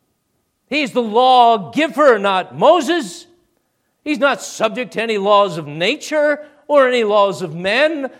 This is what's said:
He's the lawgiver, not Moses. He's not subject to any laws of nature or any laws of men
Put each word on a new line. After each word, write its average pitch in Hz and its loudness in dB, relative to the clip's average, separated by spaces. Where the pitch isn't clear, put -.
He's 269 -4
the 247 -2
lawgiver, 240 2
not 190 -2
Moses. 285 0
He's 294 -6
not 262 0
subject 220 -6
to 208 -6
any 226 -4
laws 202 2
of 156 -10
nature 294 -2
or 277 4
any 247 0
laws 202 0
of 160 -8
men 262 -2